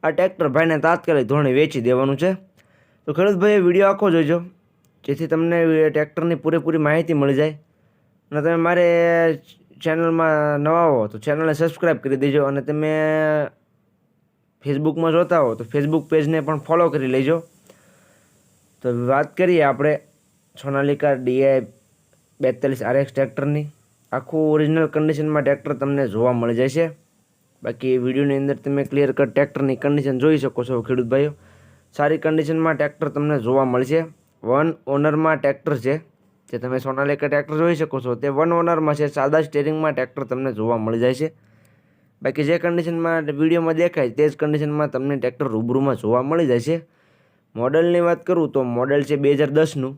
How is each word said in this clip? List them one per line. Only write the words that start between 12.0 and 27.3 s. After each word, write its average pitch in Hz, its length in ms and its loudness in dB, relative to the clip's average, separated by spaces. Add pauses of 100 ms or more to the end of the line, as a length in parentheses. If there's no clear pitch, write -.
કરી 135 200 -2
દેજો, 143 240 2
અને 139 140 -2
તમે 151 320 -2 (1700)
Facebook-માં 156 480 0
જોતા 170 320 2
હો 113 120 0
તો 113 80 -12 (100)
Facebook 151 340 0
પેજને 156 400 0
પણ 151 200 -4
ફોલો 165 220 2
કરી 131 280 -2
લેજો. 160 260 0 (1400)
તો 123 80 -2 (140)
વાત 139 220 2 (100)
કરીએ 180 240 4
આપણે 143 300 2 (680)
સોનાલિકા 143 540 0
ડી 127 300 0
આઈ 131 200 2 (720)
બેતાલીસ 135 440 -2
આર 120 180 0
એક્સ 135 120 -4
ટ્રેક્ટરની. 147 520 -2 (460)
આખું 156 420 -2
ઓરિજિનલ 156 400 2
કન્ડિશનમાં 151 500 0
ટ્રેક્ટર 139 380 -2
તમને 139 220 -2 (100)
જોવા 120 200 0
મળી 117 260 -2
જાય 131 160 0
છે. 165 100 2 (800)